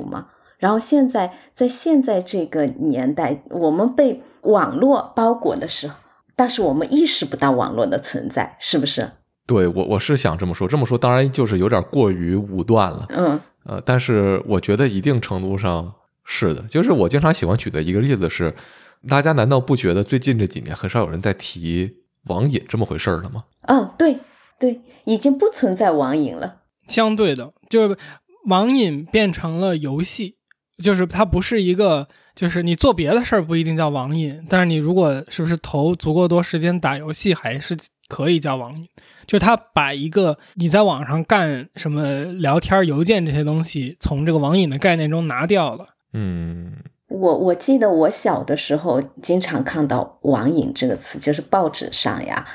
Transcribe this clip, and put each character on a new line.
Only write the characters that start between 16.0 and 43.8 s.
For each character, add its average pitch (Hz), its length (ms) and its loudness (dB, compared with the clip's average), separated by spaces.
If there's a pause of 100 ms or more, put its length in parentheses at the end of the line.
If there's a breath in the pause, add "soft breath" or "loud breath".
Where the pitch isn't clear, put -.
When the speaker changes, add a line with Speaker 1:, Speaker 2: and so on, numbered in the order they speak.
Speaker 2:
是 85 300 -2
的。 - 80 -12
就 147 200 -2
是 240 80 2
我 117 160 4
经 143 140 2
常 160 140 4
喜 - 100 -4
欢 87 140 2
举 - 100 -6
的 78 140 -4
一 85 100 0
个 98 80 2
例 135 160 2
子 95 140 0
是， 80 240 -2 (520 loud breath)
大 139 140 2
家 160 120 2
难 127 140 4
道 135 140 4
不 127 160 0
觉 92 160 0
得 95 100 2
最 131 160 0
近 127 200 0
这 104 80 2
几 78 160 -8
年 - 120 -10
很 - 140 -6
少 117 120 0
有 90 100 -2
人 80 100 -8
在 101 140 0
提 87 640 -6 (300)
网 107 220 0
瘾 131 160 -2
这 110 120 -6
么 107 80 0
回 78 100 -6
事 87 140 -4
儿 85 100 -2
了 95 80 -10
吗？ 110 160 -12 (220)
Speaker 1:
嗯， 226 320 2
对， 302 200 2 (400 soft breath)
对， 247 200 0 (260 soft breath)
已 220 140 0
经 277 180 2
不 415 140 2
存 190 260 -2
在 190 140 2
网 143 260 0
瘾 139 180 -2
了。 - 280 -10 (260)
Speaker 3:
相 220 260 0
对 208 200 2
的， 120 180 -12 (160)
就 220 180 4
是 101 120 -2 (480 loud breath)
网 208 280 4
瘾 170 300 2
变 208 260 2
成 165 300 -4
了 185 160 0
游 147 260 -4
戏， 196 340 -6 (460)
就 196 120 4
是 185 120 0
它 175 160 0
不 180 200 0
是 220 200 0
一 180 120 2
个， 175 340 2 (260 soft breath)
就 180 140 -2
是 170 140 -2
你 170 120 2
做 240 200 2
别 160 160 -2
的 233 120 2
事 240 140 0
儿 190 60 2
不 160 120 -4
一 165 80 0
定 160 140 -2
叫 160 140 0
网 143 260 -4
瘾， 156 320 -4
但 185 100 2
是 180 60 4
你 170 120 0
如 156 180 0
果 151 340 2
是 - 140 -8
不 160 60 -2
是 170 100 0
投 156 360 0
足 156 200 -2
够 180 120 4
多 175 160 2
时 170 160 -4
间 170 220 0
打 139 160 -2
游 156 160 -10
戏， 185 220 0
还 127 260 -8
是 170 160 -8 (320)
可 147 220 -2
以 170 100 2
叫 143 160 -4
网 123 220 -10
瘾。 165 100 -16 (380 soft breath)
就 208 120 2
它 180 180 4
把 143 340 0
一 143 200 -4
个 165 260 2 (200 soft breath)
你 175 120 0
在 190 140 4
网 147 240 0
上 156 180 -2
干 156 420 0 (100)
什 - 140 -6
么 143 340 -2
聊 170 360 0
天 190 160 0
儿、 190 80 4
邮 151 180 0
件 185 220 2
这 156 80 -2
些 147 100 0
东 151 220 0
西， 143 340 -8